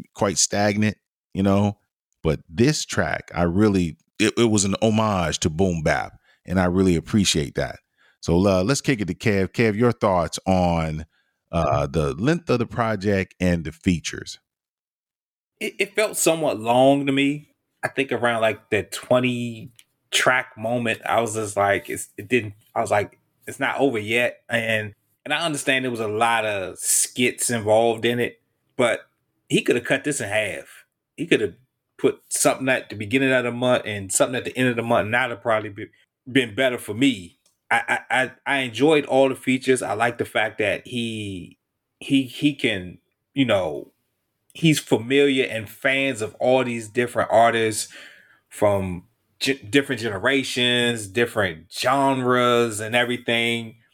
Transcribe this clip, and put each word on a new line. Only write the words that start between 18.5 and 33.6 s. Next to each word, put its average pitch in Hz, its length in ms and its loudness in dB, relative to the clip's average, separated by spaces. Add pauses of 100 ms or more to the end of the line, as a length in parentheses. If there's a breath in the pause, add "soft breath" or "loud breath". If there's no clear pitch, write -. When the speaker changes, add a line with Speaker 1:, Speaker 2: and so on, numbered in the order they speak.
Speaker 2:
the 101 140 0
twenty 120 880 -2 (400)
track - 440 0
moment, 113 480 -2
I 113 180 2
was 113 120 -2
just 107 240 -6
like, 101 320 2
it's, - 280 -10
it 104 100 -12
didn't, 113 260 0 (220)
I 117 60 0
was 104 100 -4
like, 104 260 0 (300)
"It's 135 120 -14
not 127 200 -2
over 127 180 0
yet." 113 500 -2
And, 110 460 -2 (320)
and 143 80 -4
I 156 100 -2
understand 139 400 -2
there 127 60 -4
was 117 100 -4
a 110 80 -4
lot 113 380 0
of 95 320 -4
skits - 720 -2
involved 113 560 2
in 120 140 0
it, - 220 -4 (340)
but 117 340 0 (400)
he - 140 0
could - 140 0
have 117 80 -6
cut 135 180 -2
this 147 180 -4
in 101 80 -6
half. 98 560 -6 (320)
He - 80 -8
could 139 160 2
have 95 140 -4 (420)
put - 320 0
something 131 400 0
at 123 200 -2
the 110 60 -14
beginning 127 360 0
of 127 120 2
the 120 80 -4
month 123 340 0